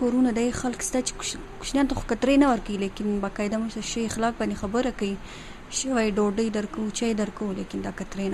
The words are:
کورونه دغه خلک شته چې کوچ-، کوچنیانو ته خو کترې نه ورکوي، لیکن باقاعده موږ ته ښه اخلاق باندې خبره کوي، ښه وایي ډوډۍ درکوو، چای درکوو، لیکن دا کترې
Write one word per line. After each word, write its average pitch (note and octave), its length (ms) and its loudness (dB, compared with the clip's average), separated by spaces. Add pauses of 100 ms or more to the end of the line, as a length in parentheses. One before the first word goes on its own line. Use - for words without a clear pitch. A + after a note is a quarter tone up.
کورونه B3 380 4
دغه A#3+ 240 2
خلک B3 240 -2
شته B3+ 140 0
چې B3+ 180 -4
کوچ-، - 280 -8 (140)
کوچنیانو C#4 320 2
ته - 80 -2
خو - 100 -6
کترې B3 320 4
نه C#4 80 6
ورکوي، G#3 320 0
لیکن G3 240 -2 (160)
باقاعده G#3 380 -2
موږ A3+ 160 -4
ته G#3+ 40 -6 (100)
ښه A#3 100 -2 (100)
اخلاق A3+ 280 0
باندې G#3 240 0
خبره A#3 360 0
کوي، G3 160 -2 (560)
ښه - 240 -4
وایي A3 220 4
ډوډۍ G#3 300 4 (120)
درکوو، G#3 400 -4
چای A#3 140 2 (100)
درکوو، G3+ 380 -4
لیکن F#3+ 260 -6
دا F#3+ 120 -6
کترې - 340 -4